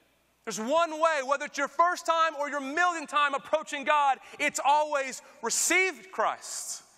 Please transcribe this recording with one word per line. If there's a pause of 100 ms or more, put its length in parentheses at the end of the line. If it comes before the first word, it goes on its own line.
(460)
There's
one
way,
whether
it's
your
first
time
or
your
millionth
time
approaching
God, (200)
it's
always (200)
receive
Christ. (160)